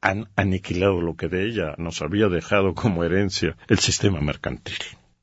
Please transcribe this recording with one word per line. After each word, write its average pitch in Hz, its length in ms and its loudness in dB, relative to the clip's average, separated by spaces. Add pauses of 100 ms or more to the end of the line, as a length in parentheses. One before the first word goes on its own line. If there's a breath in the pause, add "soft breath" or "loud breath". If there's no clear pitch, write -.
han 98 340 0
aniquilado 92 640 2
lo 82 140 -2
que 85 120 -6
de 92 180 -2
ella 95 320 -4
nos 82 240 -8
había 101 260 2
dejado 92 460 2
como 87 300 0
herencia 90 540 0 (100)
el 101 120 4
sistema 95 420 0
mercantil. - 560 -6 (460)